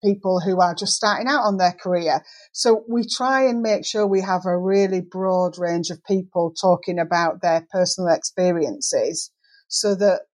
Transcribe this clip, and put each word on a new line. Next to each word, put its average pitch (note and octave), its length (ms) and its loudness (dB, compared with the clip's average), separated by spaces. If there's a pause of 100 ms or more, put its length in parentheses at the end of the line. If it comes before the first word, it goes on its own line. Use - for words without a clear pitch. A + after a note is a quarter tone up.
people G3 400 0
who F#3 160 0
are F3 140 2
just - 180 -4
starting G#3+ 360 0
out C4+ 160 0
on G3+ 120 0
their F3+ 160 2
career. E3+ 500 -2 (300)
So A3+ 340 2
we A#3 220 -2
try C4 360 0
and A#3 180 0
make G#3+ 240 -2
sure G#3 200 0
we G3 140 2
have F#3 240 -2
a F3+ 140 0
really F#3+ 420 2
broad F3+ 560 -2
range E3+ 320 -2
of D#3+ 160 -10
people F3+ 480 -2
talking F3 460 0
about E3+ 420 0
their E3 320 0
personal F3+ 400 0
experiences D#3+ 1160 -2 (380)
so G#3 260 0
that F#3+ 260 2 (160)